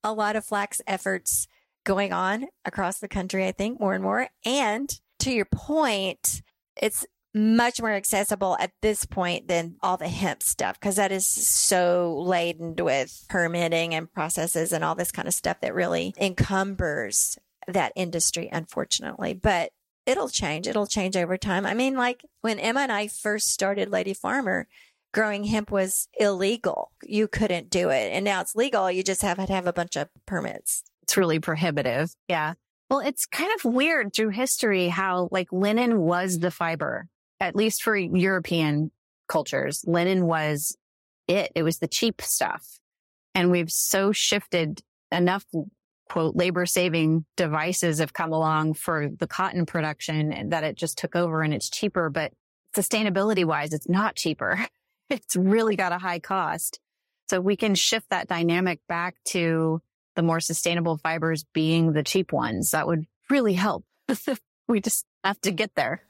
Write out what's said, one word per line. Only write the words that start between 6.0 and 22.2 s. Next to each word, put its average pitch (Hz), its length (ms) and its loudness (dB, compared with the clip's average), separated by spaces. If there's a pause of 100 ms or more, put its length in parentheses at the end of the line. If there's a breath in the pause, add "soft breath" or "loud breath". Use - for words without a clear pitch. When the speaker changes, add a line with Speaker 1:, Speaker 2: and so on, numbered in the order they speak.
Speaker 1:
it's - 240 0 (300)
much 226 460 4
more 226 120 0
accessible 196 680 0
at 185 120 -2 (100)
this 214 240 0
point 175 420 -2
than 170 320 0
all 185 160 0
the 165 120 -6
hemp 175 340 -2
stuff, - 360 -2
'cause 196 180 -2
that 196 140 2
is 190 160 0
so 175 1000 2
laden 170 500 -2
with 139 540 -2
permitting 165 640 0
and 160 180 -6
processes 165 580 -2
and 160 140 0
all 160 100 0
this 175 160 -2
kind - 160 -6
of 175 60 -2
stuff - 300 -2
that - 120 -4
really 170 440 0
encumbers 185 1200 -2 (280)
that 180 300 0
industry, 170 560 -2
unfortunately. - 800 -4
But 185 400 0 (320)
it'll 262 240 0
change. 175 380 -4
It'll 208 200 0
change 196 300 -2
over 180 220 0
time. 196 260 0
I 190 80 -2
mean, 262 240 0
like, 247 260 -2 (200)